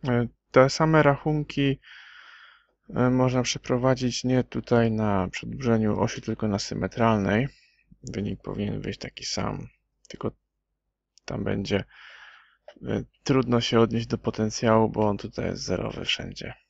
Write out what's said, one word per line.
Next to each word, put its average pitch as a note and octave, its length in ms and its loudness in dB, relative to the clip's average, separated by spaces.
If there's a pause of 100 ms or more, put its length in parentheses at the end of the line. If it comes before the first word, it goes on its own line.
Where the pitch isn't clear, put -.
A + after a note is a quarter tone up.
E, A#2+ 200 2 (260)
te C3 160 8
same D#3+ 320 4
rachunki, C#3+ 760 0 (1080)
e, B2+ 200 2
można B2+ 320 2
przeprowadzić B2+ 840 0
nie B2+ 200 2
tutaj A#2 460 0
na G#2 380 0
przedłużeniu A2+ 720 0
osi, A2+ 220 -2
tylko A2 260 -4
na G2+ 100 0
symetralnej. G#2+ 920 0 (540)
Wynik G#2 400 -8
powinien G2+ 380 -6
wyjść G2+ 180 -8
taki - 260 -14
sam, G2+ 440 -6 (400)
tylko - 220 -6 (920)
tam G#2+ 200 -6
będzie, G2+ 400 -2 (960)
e, G#2 220 -4 (180)
trudno B2 380 2
się A#2 200 2
odnieść A2+ 260 2
do A#2+ 120 -4
potencjału, A2 680 2
bo G#2+ 200 0
on G2+ 100 -2
tutaj - 280 -8
jest F#2 160 -6
zerowy - 420 -4
wszędzie - 500 -6 (160)